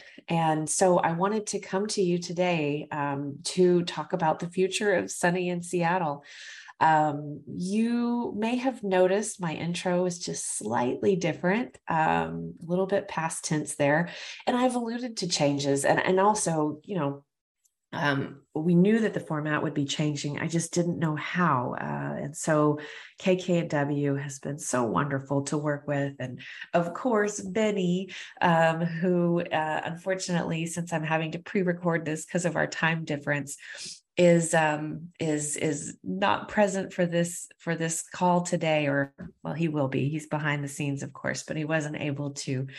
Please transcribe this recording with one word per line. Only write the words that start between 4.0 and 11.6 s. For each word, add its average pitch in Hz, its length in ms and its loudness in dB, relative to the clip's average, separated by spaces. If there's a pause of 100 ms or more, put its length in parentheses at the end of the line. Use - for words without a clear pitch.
about 160 260 2
the 170 100 -6
future 190 440 0
of 190 180 0
Sunny 180 380 0
in 175 120 -2
Seattle. 170 640 0 (580)
Um, 151 640 4
you 233 920 0
may 226 180 0
have 247 280 -2
noticed 190 580 4
my 165 120 -2
intro 175 520 0
is 175 120 -2
just - 400 -6
slightly 220 600 0
different, 180 600 0 (120)